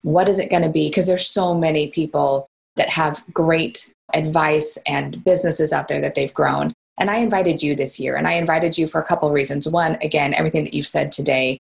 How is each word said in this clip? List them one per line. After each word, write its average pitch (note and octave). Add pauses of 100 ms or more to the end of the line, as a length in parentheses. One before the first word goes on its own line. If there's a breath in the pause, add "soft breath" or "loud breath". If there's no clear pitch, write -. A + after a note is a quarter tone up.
What F3
is F#3+
it -
gonna E3+
be?" D#3
'Cause F3+
there's F3+
so F3+
many D#3
people C#3+ (280)
that -
have D#3 (100)
great E3 (220)
advice D#3
and C#3+
businesses F3
out D3
there D3
that C#3+
they've C#3
grown. C#3+ (260)
And G3
I G#3
invited F#3+
you D3
this C3+
year, C3
and D3+
I E3+
invited E3
you D#3+
for D#3+
a D#3
couple E3
of D3
reasons. C#3+
One, D#3+
again, D3
everything D#3
that -
you've D3
said C#3+
today C3